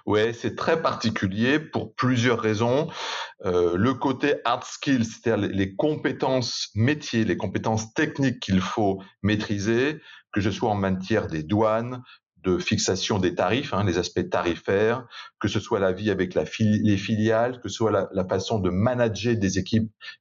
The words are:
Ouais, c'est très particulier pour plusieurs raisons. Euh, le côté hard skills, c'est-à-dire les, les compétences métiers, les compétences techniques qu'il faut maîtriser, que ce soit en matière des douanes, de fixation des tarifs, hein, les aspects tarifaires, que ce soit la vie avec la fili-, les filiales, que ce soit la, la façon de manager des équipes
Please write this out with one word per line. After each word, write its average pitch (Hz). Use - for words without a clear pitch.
Ouais, 107
c'est -
très 165
particulier 113
pour 117
plusieurs 123
raisons. 120
Euh, 87
le 123
côté 139
hard 120
skills, 131
c'est-à-dire 110
les, 98
les 98
compétences 131
métiers, 117
les 90
compétences 104
techniques 139
qu'il 95
faut 95
maîtriser, 107
que 104
ce 104
soit 110
en 104
matière 95
des 78
douanes, 110
de 90
fixation 98
des 87
tarifs, 110
hein, 101
les 87
aspects 90
tarifaires, 98
que 107
ce 104
soit 104
la 95
vie 104
avec 90
la 80
fili-, 107
les 104
filiales, 110
que 98
ce -
soit 110
la, 98
la 92
façon 98
de 92
manager 113
des 98
équipes 107